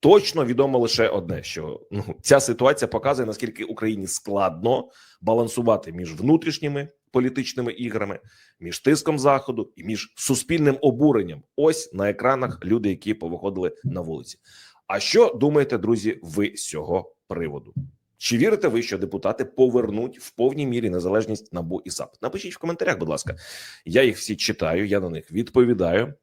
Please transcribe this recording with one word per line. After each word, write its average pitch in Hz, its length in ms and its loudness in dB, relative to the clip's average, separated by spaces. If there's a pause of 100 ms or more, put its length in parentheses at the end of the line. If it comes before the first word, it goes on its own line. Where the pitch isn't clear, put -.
Точно 165 440 6
відомо 127 340 2
лише 113 280 2
одне: 90 360 -4
що, - 380 -10 (100)
ну, 104 120 -6 (180)
ця 139 180 6
ситуація 127 480 2
показує, 127 380 -2
наскільки 107 380 -8
Україні 107 440 -4
складно 98 840 -2 (320)
балансувати 113 680 0
між 85 220 -10
внутрішніми 147 720 0 (240)
політичними 127 600 -2
іграми, 107 480 -6 (400)
між 85 200 -10
тиском 147 400 2
Заходу 131 560 0
і 82 80 -20
між 104 340 -8
суспільним 143 640 2
обуренням. 120 600 2 (120)
Ось 156 380 2
на 98 160 0
екранах 117 560 0
люди, 104 240 2
які 98 240 -4
повиходили 90 680 -4
на 90 180 -6
вулиці. 80 360 -10 (500)
А 101 120 -2
що - 400 4
думаєте, 143 380 2
друзі, 107 460 -2
ви 87 320 -2
з - 120 -10
цього 80 480 -6 (120)
приводу? 78 460 -8 (440)
Чи - 200 -2
вірите 208 300 2
ви, 117 140 2
що 104 160 -6
депутати 95 480 -4
повернуть 120 720 2
в - 120 -20
повній 135 360 0
мірі 120 220 -2
незалежність 98 640 -2
набу 87 320 -6
і 92 40 -12
сап? - 320 -10
Напишіть 175 340 -8
в - 20 -20
коментарях, 165 420 -4
будь 80 100 -4
ласка. - 260 -6 (500)
Я 101 180 4
їх 117 140 2
всі - 180 -6
читаю, 90 500 -2
я 101 140 2
на 90 100 -4
них 80 220 -10
відповідаю. 117 920 2